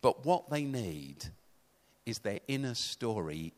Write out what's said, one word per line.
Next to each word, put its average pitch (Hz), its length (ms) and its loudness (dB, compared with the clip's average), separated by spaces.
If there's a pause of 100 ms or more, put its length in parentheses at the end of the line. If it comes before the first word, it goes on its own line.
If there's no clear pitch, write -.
But 127 240 4
what 175 240 4
they 147 140 2
need 85 600 -4 (800)
is 113 140 -4
their 101 280 0
inner 135 280 0
story 82 800 -2